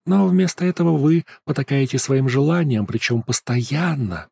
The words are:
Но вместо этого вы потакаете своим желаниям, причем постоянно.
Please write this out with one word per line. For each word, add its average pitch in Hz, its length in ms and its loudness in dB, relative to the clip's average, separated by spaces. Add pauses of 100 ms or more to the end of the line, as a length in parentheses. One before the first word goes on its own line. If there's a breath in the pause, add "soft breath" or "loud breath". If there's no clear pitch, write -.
Но 190 220 2
вместо 185 400 0
этого 170 300 0
вы 156 280 2 (200 loud breath)
потакаете 135 540 -2
своим 135 300 0
желаниям, 139 580 2
причем 117 360 -2
постоянно. 123 1080 -4